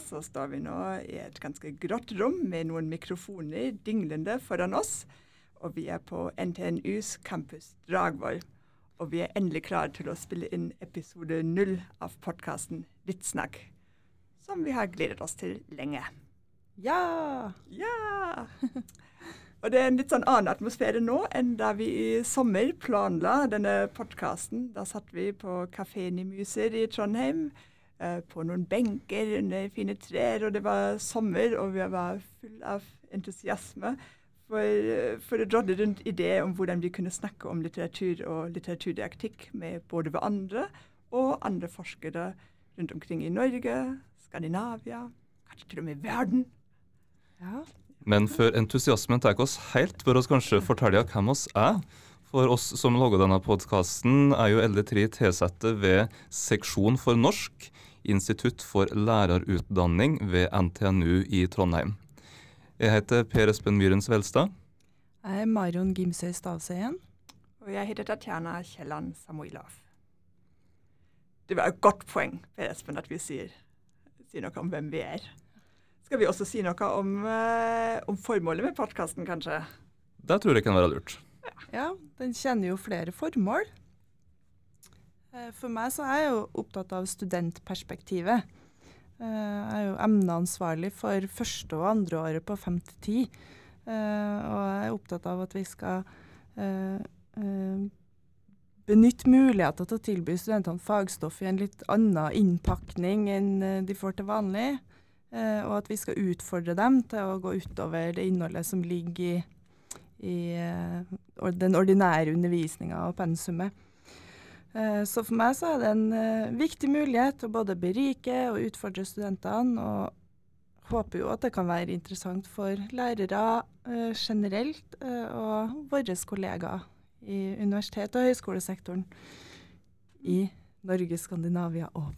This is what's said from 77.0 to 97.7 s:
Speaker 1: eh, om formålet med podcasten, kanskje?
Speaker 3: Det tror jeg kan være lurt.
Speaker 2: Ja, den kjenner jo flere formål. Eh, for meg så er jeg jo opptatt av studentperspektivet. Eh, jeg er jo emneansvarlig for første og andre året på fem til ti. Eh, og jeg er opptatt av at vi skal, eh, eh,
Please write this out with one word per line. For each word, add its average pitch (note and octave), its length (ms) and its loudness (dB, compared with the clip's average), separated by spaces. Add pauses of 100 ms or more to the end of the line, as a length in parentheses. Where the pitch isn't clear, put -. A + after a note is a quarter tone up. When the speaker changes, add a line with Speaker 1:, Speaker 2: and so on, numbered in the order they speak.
Speaker 1:
eh, A3+ 720 0 (160)
om G3 80 -2
formålet F3 480 -2
med - 80 -6
podcasten, F3+ 500 -4
kanskje? D#3+ 360 -6 (600)
Speaker 3:
Det F3 220 2
tror F3 100 8
jeg A2 120 6
kan G2+ 100 6
være F2 160 8
lurt. - 240 -6 (560)
Speaker 2:
Ja, C4+ 160 -4 (320)
den B3+ 160 -4
kjenner A3+ 320 0
jo F#3 100 0
flere F3+ 380 -6
formål. D4 480 0 (1700)
Eh, A#3+ 220 -14
for B3 180 -8
meg A3+ 220 -2
så D4 80 -4
er C#4 160 0
jeg D4 160 2
jo G#3 80 0 (180)
opptatt F#3+ 320 -10
av F#3 160 -4
studentperspektivet. F3+ 1300 -4 (800)
Eh, - 0 -
jeg G#3+ 560 -6
er G3+ 80 0
jo F#3+ 80 -2 (100)
emneansvarlig F3+ 880 4
for G3 320 0 (140)
første - 400 -4
og F3+ 160 2
andre F3 240 2
året D#3+ 260 -2
på G#3 140 -4
fem F3+ 240 -2
til - 180 -20
ti. G#3+ 160 0 (720)
Eh, G#3 500 -2 (140)
og G3+ 160 -2
jeg G3 180 -2
er A3+ 140 -2
opptatt - 340 -8
av F#3 140 -4
at - 80 -14
vi G3 80 -4
skal, F#3 400 -4 (540)
eh, F#3+ 420 -4 (400)
eh, G3 500 -4 (960)